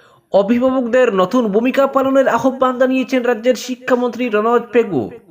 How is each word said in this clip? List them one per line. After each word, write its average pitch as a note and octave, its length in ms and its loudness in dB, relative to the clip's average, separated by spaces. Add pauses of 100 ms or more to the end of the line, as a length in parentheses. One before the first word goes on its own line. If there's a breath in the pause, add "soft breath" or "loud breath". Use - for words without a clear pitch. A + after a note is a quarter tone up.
(320 loud breath)
অভিভাবকদের A#3+ 800 2
নতুন F#3+ 340 0
ভূমিকা A#3 380 0
পালনের C4+ 420 2
আহ্বান B3+ 500 0
জানিয়েছেন C4 440 0
রাজ্যের A#3+ 360 0
শিক্ষামন্ত্রী B3 680 -4
রণজ A3+ 420 0
পেগু। G3+ 340 0 (280)